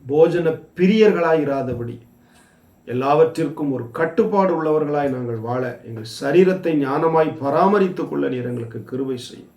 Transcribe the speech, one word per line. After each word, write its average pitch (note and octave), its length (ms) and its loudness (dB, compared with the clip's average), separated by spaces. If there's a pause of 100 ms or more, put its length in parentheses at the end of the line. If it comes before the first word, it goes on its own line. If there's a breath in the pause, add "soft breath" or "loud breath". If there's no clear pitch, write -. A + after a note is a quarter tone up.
(100)
போஜன E3 380 4 (300)
பிரியர்களாய் F3+ 640 4
இராதபடி, B2 520 -4 (960 soft breath)
எல்லாவற்றிற்கும் D3 840 0
ஒரு A#2 80 -6 (140)
கட்டுப்பாடு F#3 580 2
உள்ளவர்களாய் D3 580 0
நாங்கள் A#2+ 320 -6
வாழ, B2+ 160 -4 (260)
எங்கள் A2+ 200 -12 (120)
சரீரத்தை E3+ 520 2 (100)
ஞானமாய் D#3 480 2 (120)
பராமரித்துக் F3+ 680 2
கொள்ள C#3+ 220 -2
நீர் B2 180 -6
எங்களுக்கு A#2 300 -10 (100)
கிருபை C3 280 -6 (100)
செய்யும். - 280 -20